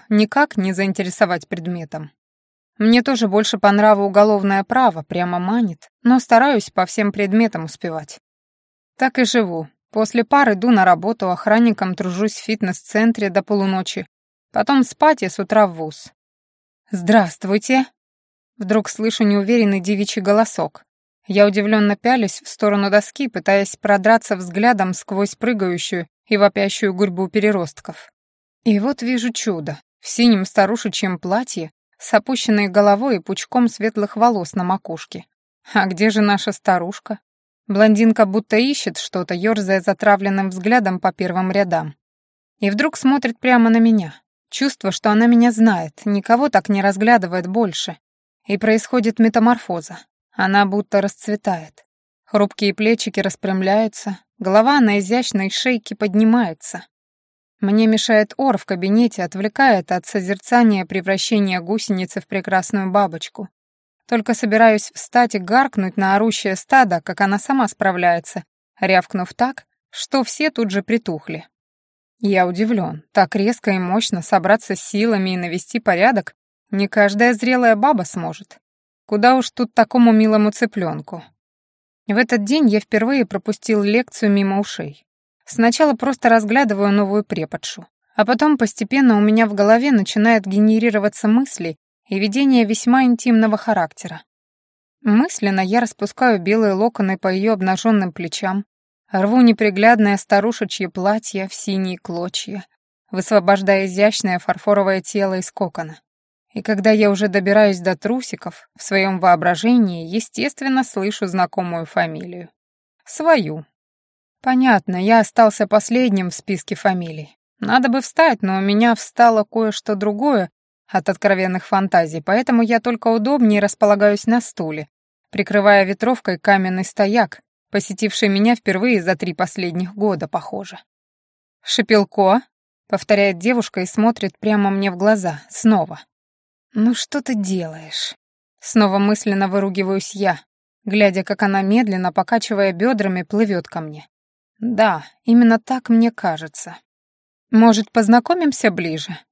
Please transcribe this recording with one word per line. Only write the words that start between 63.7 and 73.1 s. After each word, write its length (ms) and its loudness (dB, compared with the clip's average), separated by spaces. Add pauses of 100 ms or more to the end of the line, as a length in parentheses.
Только 280 -2
собираюсь 580 2
встать 400 -2
и 60 -2
гаркнуть 580 -2
на 180 0
орущее 400 0
стадо, 460 2
как 180 -10
она 200 0
сама 280 0
справляется, 760 -2 (360)
рявкнув 540 0
так, 320 -4 (240)
что 340 -4
все 280 -4
тут 180 -4
же 140 -4
притухли. 640 -6 (720)
Я 260 2
удивлён. 640 -4